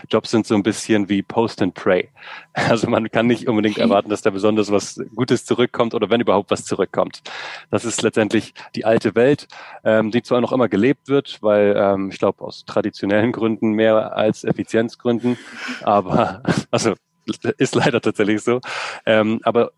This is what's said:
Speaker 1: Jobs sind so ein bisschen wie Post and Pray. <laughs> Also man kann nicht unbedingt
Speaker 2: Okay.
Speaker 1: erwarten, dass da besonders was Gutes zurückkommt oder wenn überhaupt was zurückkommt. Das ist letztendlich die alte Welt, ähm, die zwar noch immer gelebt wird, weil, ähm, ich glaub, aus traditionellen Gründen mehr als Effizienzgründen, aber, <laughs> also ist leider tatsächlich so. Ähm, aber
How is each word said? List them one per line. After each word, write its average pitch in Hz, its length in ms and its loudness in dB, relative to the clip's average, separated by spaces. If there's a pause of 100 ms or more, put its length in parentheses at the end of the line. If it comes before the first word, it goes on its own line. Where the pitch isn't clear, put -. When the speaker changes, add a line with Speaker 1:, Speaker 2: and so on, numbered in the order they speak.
(100)
Speaker 1:
Jobs - 200 0
sind 110 160 2
so 113 80 0
ein 104 80 2
bisschen 101 460 0
wie 98 140 0
Post - 400 -2
and 92 100 0
Pray. - 420 0
<laughs> - 400 -20
Also 117 360 0
man 110 200 0
kann 117 180 2
nicht 117 200 0
unbedingt 107 280 0
Speaker 2:
Okay. - 120 0
Speaker 1:
erwarten, 104 220 2
dass 104 100 -2
da - 80 0
besonders 104 420 0
was 101 300 -2 (160)
Gutes 120 300 -2
zurückkommt 120 480 0
oder 104 160 -2
wenn 117 100 2
überhaupt 101 300 0
was - 160 -4
zurückkommt. - 560 -4 (480)
Das 110 160 -2
ist - 160 -4
letztendlich 110 500 0 (220)
die - 100 -6
alte 113 300 0
Welt, 131 340 2 (360)
ähm, 110 260 2
die 120 120 0
zwar 123 200 0
noch 113 100 -2
immer 123 160 2
gelebt 107 400 0
wird, 139 320 -2
weil, 104 380 4
ähm, 98 320 0
ich 92 80 -14
glaub, - 240 -2
aus - 240 -14
traditionellen 104 640 0
Gründen 110 400 0
mehr 110 440 2
als 107 280 0
Effizienzgründen, 117 920 -2 (440)
aber, 95 600 2 (140)
<laughs> - 140 -6
also 104 240 0 (640)
ist - 180 0
leider 120 240 2
tatsächlich 104 420 0
so. 120 180 0 (460)
Ähm, 110 380 2
aber 113 340 2